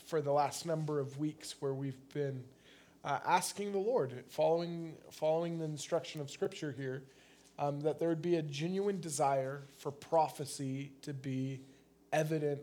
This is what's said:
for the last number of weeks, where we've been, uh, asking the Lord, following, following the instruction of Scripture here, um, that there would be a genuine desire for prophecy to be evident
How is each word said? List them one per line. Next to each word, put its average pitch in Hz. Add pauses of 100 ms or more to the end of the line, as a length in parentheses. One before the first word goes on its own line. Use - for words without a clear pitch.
for 165
the 143
last 143
number 156
of 131
weeks, 151
where 139
we've 135
been, 135 (600)
uh, 143
asking 185
the 202
Lord, 180
following, 165 (140)
following 165
the 160
instruction 156
of 139
Scripture 160
here, 131 (560)
um, 143
that 147
there 165
would 160
be 175
a 160
genuine 180
desire 139 (120)
for -
prophecy 143 (100)
to 151
be 131 (520)
evident 151